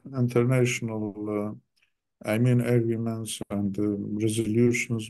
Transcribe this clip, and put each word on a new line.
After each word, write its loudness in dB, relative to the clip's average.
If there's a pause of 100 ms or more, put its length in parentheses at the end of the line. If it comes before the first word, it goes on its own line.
(160)
international, 2 (240)
uh, -2 (720)
I 0
mean, 4
agreements 0 (120)
and, -2
uh, 0 (280)
resolutions 2